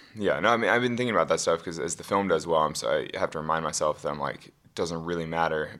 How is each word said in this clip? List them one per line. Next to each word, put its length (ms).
yeah, 280
no, 80
I 80
mean, 120
I've 120
been 160
thinking 180
about 140
that 100
stuff, 240
'cause 160
as 160
the 80
film 240
does 180
well, 180
I'm 120
so, 140
I 40
have 140
to 80
remind 240
myself 400
that 60
I'm 100
like, 280
"It 280
doesn't 280
really 220
matter," 540